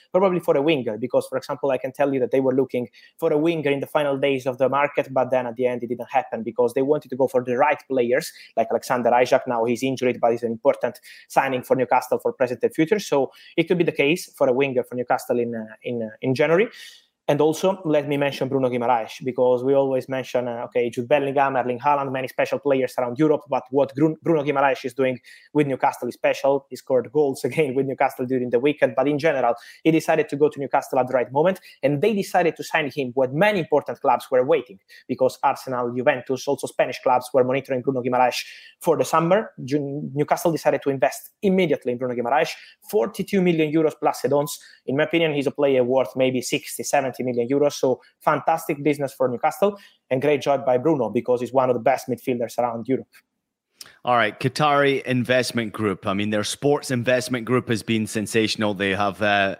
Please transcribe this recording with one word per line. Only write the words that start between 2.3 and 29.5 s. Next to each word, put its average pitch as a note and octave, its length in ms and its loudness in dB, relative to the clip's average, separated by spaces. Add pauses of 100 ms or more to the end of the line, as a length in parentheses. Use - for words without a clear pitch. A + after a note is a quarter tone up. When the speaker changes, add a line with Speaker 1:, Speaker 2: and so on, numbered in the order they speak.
Speaker 1:
they C3+ 100 2
were C3 140 2
looking B2 340 0 (300)
for E3 120 0
a D3+ 60 2
winger D#3 340 0
in C#3 100 0
the C#3 60 -6
final C#3+ 300 0
days C3+ 300 0
of B2+ 100 -4
the B2+ 140 2
market, C#3 420 0
but B2+ 180 0
then B2+ 160 0
at A#2 100 -8
the B2+ 100 0
end B2 160 -2
it A#2 60 -8
didn't A#2 220 -8
happen A#2+ 320 -2
because A#2 300 0
they C3+ 80 0
wanted D3 300 0
to B2+ 60 -10
go B2+ 120 2
for B2 160 0
the B2 140 -2
right D3 280 2
players, C3 460 0 (240)
like A2+ 140 0
Alexander A#2 240 -2
Isak. B2 540 2
Now A#2 160 0
he's A#2+ 180 -2
injured, B2+ 380 -2
but A#2 100 4
he's A#2+ 140 -2
an A2+ 80 -2
important B2 480 -2 (260)
signing C3+ 380 -2
for B2+ 100 2
Newcastle B2+ 460 0
for A#2+ 120 -2
present B2 300 -2
and A#2 100 2
future. E3+ 280 2
So C#3 320 0 (240)
it E3+ 80 2
could F3+ 120 0
be E3+ 60 2
the D#3 80 0
case D3+ 420 0
for C#3+ 140 0
a C3 60 4
winger B2+ 320 0
for - 100 -16
Newcastle B2 460 -2
in, A#2 120 -2
uh, A2+ 120 -8 (180)
in, B2 180 -6
uh, A2 100 -6 (120)
in C3 140 0
January. E3 320 2 (580)
And D3 140 2
also, E3+ 460 2
let D3+ 200 0
me C#3+ 120 -2
mention C#3 300 -2
Bruno C3 200 0
Guimaraes, A#2+ 560 -2
because B2+ 400 2
we C3+ 80 2
always C3+ 380 0
mention, B2+ 360 -4
uh, A#2+ 200 -8
okay, A#2+ 240 0
Jude A#2+ 180 -6
Bellingham, C#3 480 2
Erling B2 220 -2
Haaland, C#3 340 0
many C3 160 -4
special C3 300 -2
players C3+ 400 0
around A#2+ 200 -4
Europe, D3+ 300 0
but B2+ 220 -2
what C3 240 0
Gru-, D#3 280 2
Bruno D#3 220 2
Guimaraes C#3 400 2
is B2 80 -6
doing C3 260 0 (360)
with D3 120 4
Newcastle C3 400 -2
is A2+ 60 -4
special. C#3 560 0
He B2+ 80 -16
scored A#2+ 360 -2
goals C#3 320 0
<laughs> - 0 -
again C3 300 0
with C3+ 120 0
Newcastle C3 400 -2
during B2 240 -2
the A#2+ 100 2
weekend, C#3 340 2
but C#3 140 0
in D3 100 0
general, C3+ 360 2 (300)